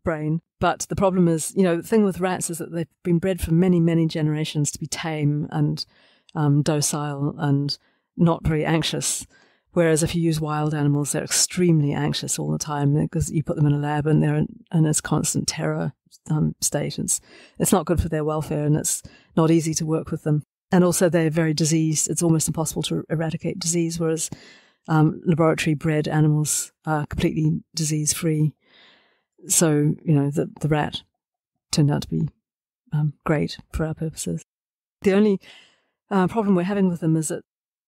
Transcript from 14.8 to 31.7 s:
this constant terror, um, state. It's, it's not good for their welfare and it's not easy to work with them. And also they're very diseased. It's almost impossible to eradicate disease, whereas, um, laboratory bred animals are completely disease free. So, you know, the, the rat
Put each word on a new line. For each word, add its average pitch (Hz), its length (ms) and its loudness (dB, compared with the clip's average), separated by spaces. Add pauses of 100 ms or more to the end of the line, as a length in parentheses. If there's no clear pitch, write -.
this 156 160 2
constant - 480 -2
terror, 156 460 -4 (360)
um, 156 300 0
state. 147 400 -4
It's, - 220 -4 (360)
it's - 140 0
not 170 140 4
good 170 160 0
for 170 80 -4
their 151 160 -2
welfare 151 400 -2
and 151 100 2
it's - 260 -4 (360)
not 160 120 4
easy 160 260 2
to 160 100 -4
work 160 260 -4
with 160 120 -6
them. 151 200 0 (300)
And 180 100 6
also 175 260 2
they're 160 200 2
very 160 240 0
diseased. 160 560 0
It's 160 140 -4
almost 160 240 2
impossible 156 360 -4
to 165 260 -4
eradicate 160 500 -4
disease, 170 400 -2
whereas, 160 300 -2 (580)
um, 156 380 2
laboratory 160 480 2
bred 151 340 -2
animals 151 640 0 (140)
are 151 220 -2
completely 160 540 -2 (140)
disease 151 380 -2
free. 156 400 0 (920)
So, 151 560 2
you 165 100 2
know, 143 160 2
the, 151 200 -4 (100)
the 156 80 -2
rat 151 340 -2 (720)